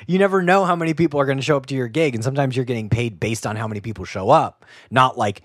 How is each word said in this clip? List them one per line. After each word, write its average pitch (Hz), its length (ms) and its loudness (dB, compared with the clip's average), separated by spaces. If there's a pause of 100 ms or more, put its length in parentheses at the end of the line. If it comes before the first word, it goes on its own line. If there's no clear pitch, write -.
you 175 120 0
never 190 240 2
know 185 220 4
how 175 120 0
many 165 180 -2
people 151 260 0
are 139 40 4
gonna 135 180 -2
show 147 140 2
up 131 100 -4
to 139 80 -6
your 127 140 -2
gig. 139 260 0
And 110 80 -4
sometimes 135 340 0
you're 131 100 -2
getting 113 220 -4
paid 113 300 -2
based 110 280 -4
on 107 100 -6
how 110 100 -6
many 107 140 -6
people 101 240 -10
show 98 260 -2
up, 139 340 2 (260)
not 131 260 4
like 104 280 -2